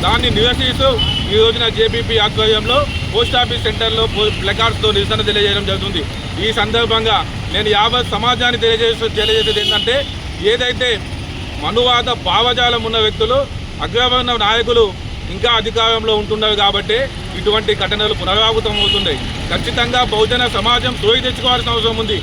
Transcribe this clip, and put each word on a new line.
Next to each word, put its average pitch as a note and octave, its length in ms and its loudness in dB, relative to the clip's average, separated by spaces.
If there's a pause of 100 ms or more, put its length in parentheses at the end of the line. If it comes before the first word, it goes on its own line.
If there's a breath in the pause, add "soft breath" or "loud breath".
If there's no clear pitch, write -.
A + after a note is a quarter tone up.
దాన్ని A#3 320 2
నిరసిస్తూ B3 520 2 (440)
ఈ G#3 100 2
రోజున A3+ 240 2 (100)
జేపీపీ A3 480 0
ఆధ్వర్యంలో A3 520 2 (360)
పోస్ట్ A#3 280 0
ఆఫీస్ A#3+ 260 -2
సెంటర్లో A3 380 0 (100)
పో-, G#3+ 280 0
ప్లకార్డ్స్తో G#3+ 540 0
నిరసన G#3+ 320 0
తెలియజేయడం G3+ 420 0
జరుగుతుంది. F#3+ 320 -2 (440)
ఈ - 20 0 (100)
సందర్భంగా A3 580 2 (380)
నేను G#3+ 140 0 (100)
యావత్ A3 360 0
సమాజాన్ని A#3+ 500 0
తెలియజేస్తూ, A3+ 440 2 (100)
తెలియజేసేది G#3+ 460 0
ఏంటంటే G#3 320 0 (560)
ఏదైతే B3 380 0 (760)
మనువాద B3 440 2 (200)
భావజాలం A#3+ 600 2
ఉన్న A3+ 180 0
వ్యక్తులు, A3 320 2 (480)
అగ్రవర్ణ B3 460 0 (120)
నాయకులు A3+ 400 4 (500)
ఇంకా G3+ 160 -2 (100)
అధికారంలో A3+ 600 0
ఉంటున్నారు G#3+ 420 0
కాబట్టి G3+ 360 0 (400)
ఇటువంటి G#3 340 0 (100)
ఘటనలు G#3 380 0
పునరావృతం A3 600 0
అవుతున్నాయి. F#3 360 0 (320)
ఖచ్చితంగా A#3+ 500 0 (140)
బహుజన A3+ 320 2 (100)
సమాజం A#3+ 460 0
సోయి B3 240 2
తెచ్చుకోవాల్సిన B3 480 0
అవసరం A3 280 0
ఉంది. G#3 200 -2